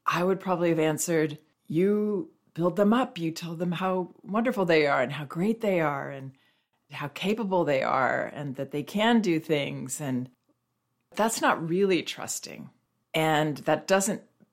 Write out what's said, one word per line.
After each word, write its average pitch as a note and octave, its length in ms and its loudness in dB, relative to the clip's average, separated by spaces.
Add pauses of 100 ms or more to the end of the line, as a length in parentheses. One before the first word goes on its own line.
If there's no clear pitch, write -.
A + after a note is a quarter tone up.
I E3 160 0
would F#3 200 2
probably F3 280 0
have D#3+ 100 2
answered, D#3 580 0 (280)
"You G#3 640 0 (260)
build E3 200 0
them G#3 180 4
up. B3 240 0
You E3 140 -2
tell E3 240 -10
them F3 160 -2
how F#3 500 -2
wonderful G#3+ 440 0
they D#3+ 200 6
are C#3+ 160 4
and C#3 120 0
how D3 120 -8
great G#3+ 360 -2
they F#3+ 180 2
are C#3+ 300 -2
and C3+ 240 -12 (580)
how D3 160 -8
capable F#3+ 560 0
they C#3+ 180 2
are B2 440 0
and C#3+ 320 -8
that C#3 140 -8
they D3 120 -4
can A3 380 4
do E3 180 2
things." C#3+ 640 -4
And B2+ 280 -4 (840)
that's A3 280 0
not F#3 280 2
really F#3 340 2
trusting. - 680 -10 (440)
And D#3 460 2
that - 280 0
doesn't F3+ 360 0 (300)